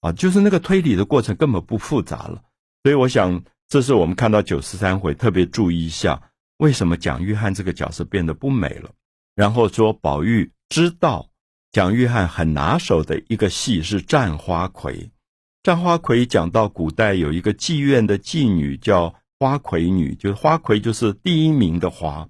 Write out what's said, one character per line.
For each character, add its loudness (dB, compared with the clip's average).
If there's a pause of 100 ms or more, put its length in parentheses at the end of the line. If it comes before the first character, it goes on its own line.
啊， -4
就 0
是 4
那 4
个 2
推 2
理 2
的 2
过 2
程 -2
根 2
本 -2
不 -6
复 -2
杂 -10
了。 -14 (400)
所 4
以 4
我 4
想， 0 (260)
这 2
是 2
我 6
们 0
看 0
到 4
九 -2
十 -14
三 0
回 -2
特 0
别 2
注 0
意 -2
一 -6
下， -2 (380)
为 4
什 0
么 2
蒋 -6
玉 -4
菡 -2
这 -8
个 -4
角 -6
色 -8
变 -2
得 -2
不 -6
美 -2
了。 -14 (460)
然 2
后 2
说 2
宝 -4
玉 0 (180)
知 0
道 -2 (420)
蒋 0
玉 2
菡 0
很 -2
拿 0
手 0
的 -4
一 -2
个 0
戏 -2
是 -4
《战 0
花 -4
魁》。 -10 (680)
《战 2
花 2
魁》 2
讲 0
到 2
古 -4
代 0
有 0
一 -2
个 0
妓 -4
院 4
的 0
妓 0
女 0
叫 0 (240)
花 0
魁 -2
女， 0
就 -4
是 -2
花 0
魁 0
就 -2
是 0
第 0
一 4
名 2
的 -2
花 -8